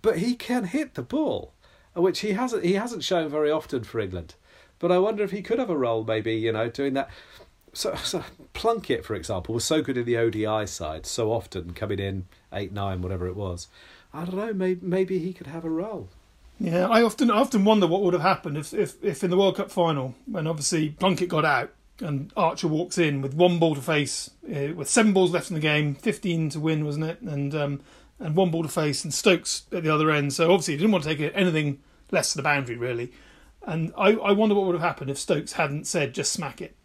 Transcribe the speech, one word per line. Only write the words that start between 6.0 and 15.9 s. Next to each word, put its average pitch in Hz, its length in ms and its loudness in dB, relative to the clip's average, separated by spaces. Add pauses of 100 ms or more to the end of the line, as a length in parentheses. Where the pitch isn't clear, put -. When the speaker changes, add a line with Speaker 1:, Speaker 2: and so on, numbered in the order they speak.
Speaker 1:
maybe, 110 320 -2
you 113 160 0
know, 113 180 -2
doing 139 240 -2
that. 135 160 -2 (640)
So, - 220 -4
so - 280 -6 (300)
Plunkett, 220 500 0
for 110 120 -6
example, 95 400 -4
was 117 100 -2
so 156 160 2
good 135 160 -2
in 117 80 -2
the 120 120 0
O 117 120 2
D 107 160 -2
I 107 200 0
side, 80 420 -10
so 113 240 -2
often 92 420 -6
coming 101 240 -6
in 98 300 -4 (260)
eight, 98 180 -6
nine, 98 300 -4
whatever 90 240 -4
it 92 100 -6
was. 92 340 -8 (440)
I 160 120 -8
don't 185 100 -6
know, 214 180 -4
may-, 185 300 0
maybe 185 340 0
he 175 160 -4
could 160 140 -16
have 165 180 -10
a 160 60 -4
role. 165 380 -6 (500)